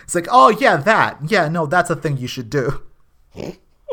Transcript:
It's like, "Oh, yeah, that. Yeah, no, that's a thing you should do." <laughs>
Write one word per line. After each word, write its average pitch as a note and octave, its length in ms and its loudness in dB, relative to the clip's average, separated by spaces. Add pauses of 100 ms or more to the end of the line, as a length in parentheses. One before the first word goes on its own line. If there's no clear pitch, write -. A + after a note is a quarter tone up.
It's - 120 -6
like, E3+ 160 -2
"Oh, B3+ 180 6
yeah, A3 280 2
that. D3 400 2 (120)
Yeah, F3 200 2
no, E3+ 160 -2
that's F3 240 0
a E3 80 0
thing D3 200 -4
you B2 100 -8
should A#2+ 220 -10
do." C3 340 -2 (520)
<laughs> - 220 -12 (360)